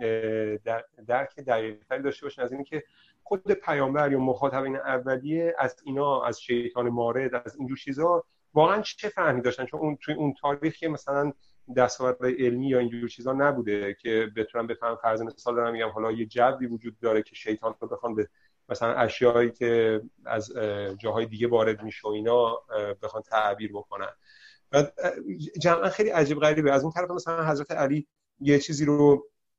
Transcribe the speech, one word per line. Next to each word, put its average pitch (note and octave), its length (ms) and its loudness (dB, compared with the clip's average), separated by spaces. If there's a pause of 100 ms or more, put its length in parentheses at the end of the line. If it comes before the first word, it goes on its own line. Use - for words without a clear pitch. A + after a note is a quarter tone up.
اه، A2 560 -2
در-، A2+ 280 -4 (220)
درک C3 340 -4
دقیق‌تری A2+ 640 -4
داشته C#3 240 -4
باشیم C#3 180 -6
از B2 80 -6
اینکه C#3+ 320 -8 (380)
خود G3 300 -2
پیامبر C#3+ 600 2
یا C3+ 60 2
مخاطبین C3 580 0
اولیه C3+ 800 -2
از B2+ 260 0
اینا، C#3 380 0
از A#2 180 -4
شیطان A#2+ 480 0
مارد، A#2+ 580 0
از A2+ 100 -12
اینجور C3+ 220 -6
چیزا E3+ 460 0 (300)
واقعاً F3 280 4
چه - 260 -8
فهمی D3+ 340 0
داشتن، B2 240 0
چون D3+ 140 -8
اون، D3+ 200 -2
توی D3+ 140 -6
اون D3 260 -2
تاریخ C#3+ 360 -2
که E3 120 -6
مثلاً C#3+ 440 -2 (440)
دستاوردهای B2+ 680 0
علمی B2 220 0
یا C3 100 2
اینجور A#2+ 300 -2
چیزا A#2+ 240 -6
نبوده A2 680 0
که A2 340 0
بتونن A2+ 300 -4
بفهمن. A#2 300 -4
فرض A2+ 260 0
مثال A2+ 320 -6
دارم A#2 180 0
می‌گم، A2+ 160 -2
حالا A2 240 -2
یه A2+ 140 -2
جوی B2+ 400 2
وجود A#2 320 -8
داره A2 240 2
که - 120 -10
شیطان A2 460 -4
رو - 80 -10
بخوان A#2 260 -6
به G#2+ 140 -2 (400)
مثلاً A#2 260 -2
اشیایی A#2+ 560 4
که A2+ 500 2 (260)
از، A2+ 300 -4
اه، G2+ 380 -4
جاهای A2 320 -2
دیگه A2 220 -2
وارد A2 340 2
می‌شه G#2+ 260 -10
و - 20 -4
اینا، A2+ 360 2
اه، G#2+ 560 -4
بخوان A2 200 -8
تعبیر G#2+ 500 0
بکنن. G2+ 360 -10 (640)
و، C#3 40 4
اه، D3 360 2 (480)
جمعاً F3 280 4
خیلی G#3+ 200 0
عجیب D3+ 300 2
غریبه. D3+ 340 4
از C#3 100 4
اون D#3+ 100 -4
طرف F3+ 180 -4
مثلاً E3 360 -4
حضرت D#3 240 -2
علی D3 360 0 (340)
یه C#3+ 180 6
چیزی C#3+ 260 -2
رو D3 420 6 (320)